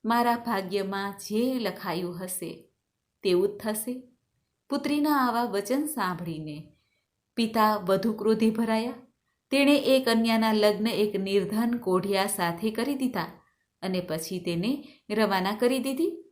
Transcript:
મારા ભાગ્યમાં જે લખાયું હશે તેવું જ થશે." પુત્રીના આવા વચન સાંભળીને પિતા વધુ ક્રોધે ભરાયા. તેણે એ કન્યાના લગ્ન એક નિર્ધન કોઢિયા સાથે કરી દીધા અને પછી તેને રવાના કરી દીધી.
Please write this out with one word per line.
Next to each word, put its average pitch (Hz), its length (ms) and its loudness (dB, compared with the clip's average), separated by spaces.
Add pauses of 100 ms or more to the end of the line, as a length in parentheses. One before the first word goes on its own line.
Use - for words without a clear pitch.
મારા 233 300 2
ભાગ્યમાં 196 760 -4
જે 240 480 -2
લખાયું 180 640 -4
હશે - 460 -10 (540)
તેવું 185 240 4
જ 196 120 0
થશે." 226 440 -6 (680)
પુત્રીના 285 580 2
આવા 240 160 0
વચન 233 420 -2
સાંભળીને 160 920 -6 (600)
પિતા 220 400 2
વધુ 190 380 0
ક્રોધે 220 360 2
ભરાયા. 220 440 -2 (580)
તેણે 285 260 6
એ 262 260 4
કન્યાના 226 500 4
લગ્ન 208 340 4
એક 208 280 0
નિર્ધન 202 600 0
કોઢિયા 190 480 0
સાથે 196 460 -2
કરી 254 240 -2
દીધા 247 320 -2 (540)
અને 185 200 -2
પછી 165 380 -6
તેને 180 480 -2 (220)
રવાના 202 460 2
કરી 247 240 2
દીધી. 269 380 -2 (140)